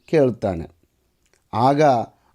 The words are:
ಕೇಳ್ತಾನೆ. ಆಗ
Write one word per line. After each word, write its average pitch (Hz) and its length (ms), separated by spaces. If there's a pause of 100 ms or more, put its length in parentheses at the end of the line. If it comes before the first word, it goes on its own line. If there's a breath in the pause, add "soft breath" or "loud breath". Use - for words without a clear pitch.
ಕೇಳ್ತಾನೆ. 110 760 (720)
ಆಗ 135 280 (520)